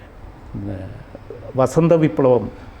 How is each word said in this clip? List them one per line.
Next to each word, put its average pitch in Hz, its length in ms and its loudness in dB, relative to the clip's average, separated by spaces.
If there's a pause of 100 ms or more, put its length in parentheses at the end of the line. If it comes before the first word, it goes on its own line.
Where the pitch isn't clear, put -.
(540)
പിന്നെ 101 260 -10 (760)
വസന്ത 160 380 4
വിപ്ലവം 131 560 2 (300)